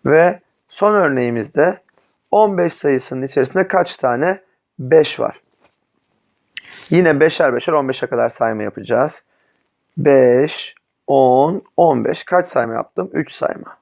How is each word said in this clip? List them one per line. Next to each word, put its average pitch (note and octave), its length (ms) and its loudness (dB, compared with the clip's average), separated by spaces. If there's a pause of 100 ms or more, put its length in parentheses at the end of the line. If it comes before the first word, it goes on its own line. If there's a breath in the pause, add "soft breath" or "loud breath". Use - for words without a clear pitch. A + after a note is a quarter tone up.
Ve E3 340 4 (280)
son G#3 260 0
örneğimizde C3+ 840 0 (500)
on G3+ 280 0
beş E3+ 140 -2
sayısının C3 500 -4
içerisinde C#3 460 -2
kaç F3+ 280 -2
tane C#3 440 -2 (380)
beş C#3 420 2
var? G#2+ 200 -6 (1500 loud breath)
Yine D#3 300 2
beşer D3+ 340 2
beşer C#3 180 -2
on C#3+ 160 0
beşe B2+ 180 -6
kadar A#2 220 -2
sayma A2+ 340 -4
yapacağız. A2+ 600 -4 (720)
Beş, C3+ 760 2 (320)
on, C3+ 560 2 (140)
on C#3+ 280 2
beş. D3+ 200 -4
Kaç F3+ 240 -2
sayma A#2 260 -4
yaptım? F#2+ 380 -8
Üç - 200 -6
sayma. - 500 -8